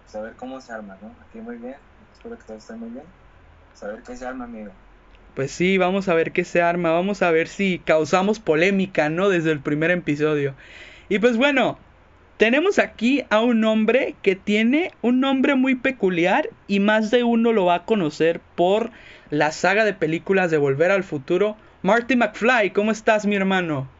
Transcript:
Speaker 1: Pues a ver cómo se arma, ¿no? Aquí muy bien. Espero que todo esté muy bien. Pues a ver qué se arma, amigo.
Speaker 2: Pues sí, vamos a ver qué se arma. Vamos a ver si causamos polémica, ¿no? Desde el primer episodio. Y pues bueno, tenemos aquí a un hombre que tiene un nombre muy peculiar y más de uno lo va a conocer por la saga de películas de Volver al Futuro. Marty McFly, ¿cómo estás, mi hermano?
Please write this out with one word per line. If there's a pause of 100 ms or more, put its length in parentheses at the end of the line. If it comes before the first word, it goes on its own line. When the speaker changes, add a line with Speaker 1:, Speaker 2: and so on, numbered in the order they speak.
Speaker 1:
Pues
a
ver
cómo
se
arma,
¿no? (160)
Aquí
muy
bien. (380)
Espero
que
todo
esté
muy
bien. (680)
Pues
a
ver
qué
se
arma,
amigo. (640)
Speaker 2:
Pues
sí,
vamos
a
ver
qué
se
arma.
Vamos
a
ver
si
causamos
polémica,
¿no?
Desde
el
primer
episodio. (540)
Y
pues
bueno, (580)
tenemos
aquí
a
un
hombre
que
tiene (100)
un
nombre
muy
peculiar (180)
y
más
de
uno
lo
va
a
conocer (140)
por (400)
la
saga
de
películas
de
Volver
al
Futuro. (260)
Marty
McFly,
¿cómo
estás,
mi
hermano? (120)